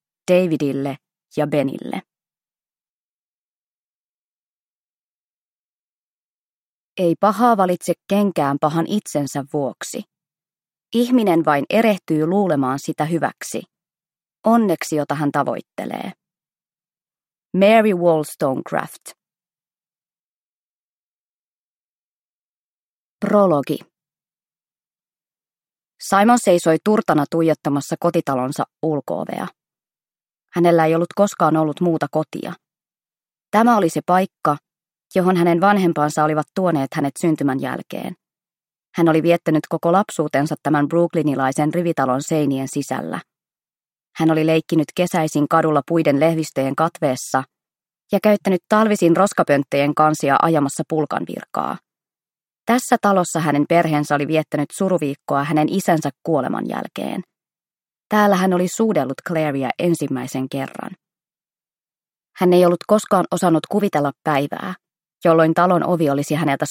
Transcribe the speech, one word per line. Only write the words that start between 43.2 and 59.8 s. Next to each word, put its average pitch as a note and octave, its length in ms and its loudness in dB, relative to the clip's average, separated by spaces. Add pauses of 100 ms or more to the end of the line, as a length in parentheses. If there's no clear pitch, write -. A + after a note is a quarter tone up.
Hän D#3+ 160 2
oli D#3 140 2
leikkinyt D#3+ 500 0
kesäisin D#3+ 540 0
kadulla D#3+ 380 2
puiden D3+ 320 0
lehvistöjen D3+ 560 0
katveessa C3+ 680 -2 (680)
ja G3 120 0
käyttänyt G3+ 460 2
talvisin G#3 480 4
roskapönttöjen C#3+ 800 0
kansia D3+ 460 2
ajamassa D3+ 480 0
pulkanvirkaa. - 880 -6 (880)
Tässä A#3+ 360 0
talossa F#3+ 380 0
hänen D3 300 0
perheensä D3+ 460 2
oli C#3+ 120 -2
viettänyt D3+ 500 -2
suruviikkoa D3 640 -2
hänen D3+ 260 0
isänsä E3 400 -2 (140)
kuoleman C3 460 -2
jälkeen. - 520 -8 (880)
Täällä G#3 260 4
hän F#3 180 2
oli F3+ 140 0
suudellut D#3+ 500 -2 (100)
Clairea D3 420 -2 (100)
ensimmäisen C3+ 720 -2